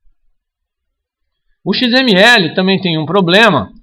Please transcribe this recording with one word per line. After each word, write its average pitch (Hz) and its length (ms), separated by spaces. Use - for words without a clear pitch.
O 143 100
X 247 180
M 254 220
L 196 420
também 185 240
tem 175 180
um 156 80
problema, 175 760